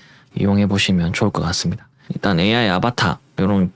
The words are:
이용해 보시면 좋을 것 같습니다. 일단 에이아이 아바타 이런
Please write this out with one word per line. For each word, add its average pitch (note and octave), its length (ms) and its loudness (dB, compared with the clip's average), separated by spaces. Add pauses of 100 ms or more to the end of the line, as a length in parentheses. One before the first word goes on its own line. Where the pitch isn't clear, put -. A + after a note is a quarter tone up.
(400)
이용해 G2+ 280 2
보시면 F#2+ 460 0
좋을 G#2 180 0
것 E2+ 100 -4
같습니다. F2 460 -4 (220)
일단 G2 300 -2
에이아이 A2 300 2
아바타 F#2 500 0 (180)
이런 F#2+ 380 0